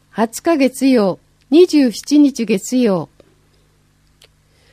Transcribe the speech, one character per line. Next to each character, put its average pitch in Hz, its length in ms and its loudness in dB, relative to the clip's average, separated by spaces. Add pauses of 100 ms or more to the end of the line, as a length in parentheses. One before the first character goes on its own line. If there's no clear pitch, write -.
(100)
二 226 180 -4
十 - 140 -14
日 330 160 -2
月 262 300 -2
曜、 208 300 0 (320)
二 349 160 6
十 285 240 0
七 - 280 -2
日 277 260 2
月 240 320 -4
曜。 196 320 -2 (1600)